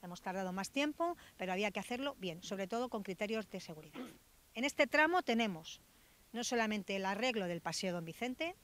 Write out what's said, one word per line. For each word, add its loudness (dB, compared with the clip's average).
Hemos -12
tardado -2
más -4
tiempo, 0
pero -2
había 2
que -4
hacerlo -2
bien, -6
sobre -4
todo -2
con -2
criterios -2
de -8
seguridad. -12
En -2
este 6
tramo 6
tenemos 0
no -2
solamente 0
el 0
arreglo 2
del -2
Paseo -2
Don -2
Vicente -4